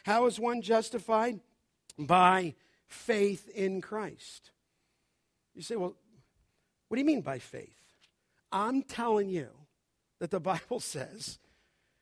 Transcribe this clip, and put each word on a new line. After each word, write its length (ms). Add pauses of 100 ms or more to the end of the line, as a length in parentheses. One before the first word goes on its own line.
how 240
is 120
one 220
justified? 800 (580)
By 580 (320)
faith 600
in 320
Christ. 680 (1040)
You 100
say, 120
"Well, 200 (920)
what 80
do 60
you 40
mean 160
by 180
faith?" 580 (540)
I'm 320
telling 460
you 200 (680)
that 120
the 80
Bible 400
<laughs> 0
says 600 (640)